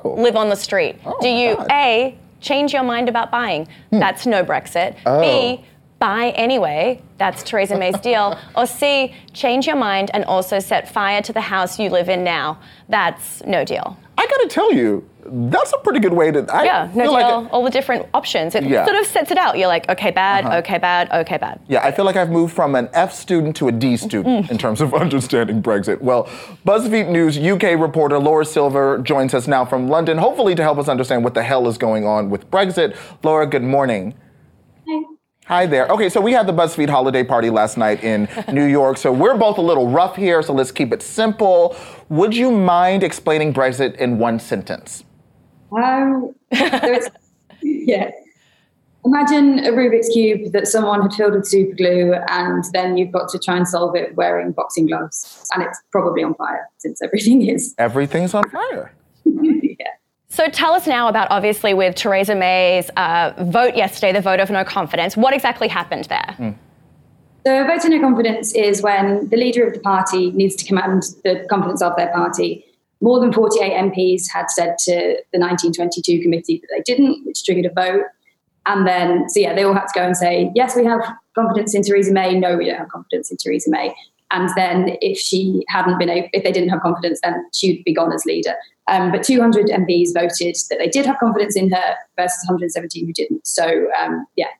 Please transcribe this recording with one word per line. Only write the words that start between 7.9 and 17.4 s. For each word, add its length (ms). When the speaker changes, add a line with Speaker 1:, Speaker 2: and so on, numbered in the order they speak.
Speaker 1:
deal. 360
Speaker 2:
<laughs> 100
Speaker 1:
Or 100
C, 480
change 340
your 80
mind 400
and 100
also 320
set 320
fire 320
to 100
the 100
house 360
you 140
live 180
in 140
now. 340
That's 560
no 180
deal." 320
Speaker 2:
I 80
gotta 220
tell 260
you, 300
that's 480
a 40
pretty 220
good 140
way 180
to, 200
I 120
Speaker 1:
Yeah, 320
no 80
Speaker 2:
feel 100
like 140
Speaker 1:
deal, 180